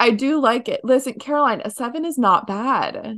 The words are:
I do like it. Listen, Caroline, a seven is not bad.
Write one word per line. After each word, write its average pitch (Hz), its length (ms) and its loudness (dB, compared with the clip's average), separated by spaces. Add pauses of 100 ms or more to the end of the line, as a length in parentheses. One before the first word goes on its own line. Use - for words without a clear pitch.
I 240 100 4
do 269 300 0
like 240 260 2
it. - 160 -4
Listen, 262 300 2
Caroline, 277 500 0
a 214 60 -6
seven 254 340 -6
is 320 140 -4
not 202 300 4
bad. 220 720 -4